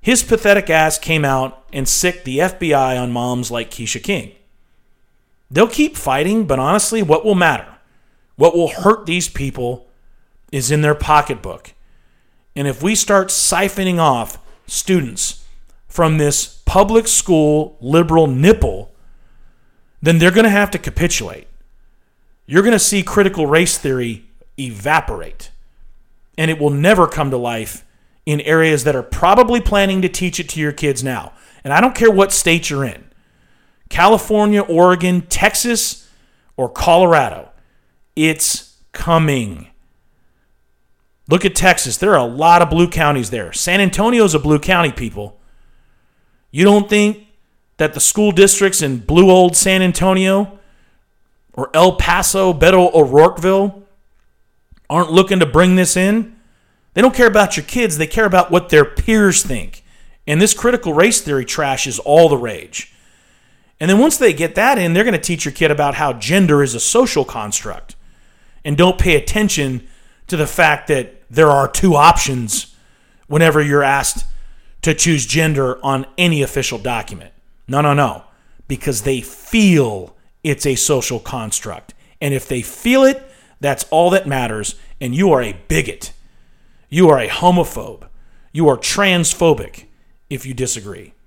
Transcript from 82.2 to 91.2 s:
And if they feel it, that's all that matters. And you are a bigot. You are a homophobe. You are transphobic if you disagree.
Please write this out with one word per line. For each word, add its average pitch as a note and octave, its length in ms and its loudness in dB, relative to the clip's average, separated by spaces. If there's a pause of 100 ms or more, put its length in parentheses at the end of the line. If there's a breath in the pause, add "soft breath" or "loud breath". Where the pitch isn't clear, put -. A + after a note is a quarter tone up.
And C#3+ 120 -2
if C3 160 -6
they B2 140 -6
feel C4 420 0
it, C4+ 260 0 (300 soft breath)
that's C#3 300 -4
all E3+ 200 2
that F#3 160 0
matters. A#2 500 -6 (240 soft breath)
And B2+ 140 -8
you F3+ 180 2
are B2+ 100 2
a G2 160 -8 (100)
bigot. - 440 -4 (760)
You E3 220 4
are C#3 80 4
a A2 100 -4
homophobe. - 800 -2 (440)
You D3+ 160 2
are C3+ 100 2
transphobic E3+ 1080 -2 (460)
if C3 160 -10
you C3 80 -10
disagree. G2+ 580 -10 (140)